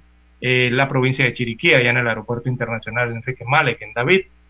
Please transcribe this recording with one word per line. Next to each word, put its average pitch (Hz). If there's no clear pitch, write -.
eh, 123
la 131
provincia 135
de 117
Chiriquí, 123
allá 123
en 123
el 120
Aeropuerto 117
Internacional 117
Enrique 117
Malek, 131
en 107
David, 156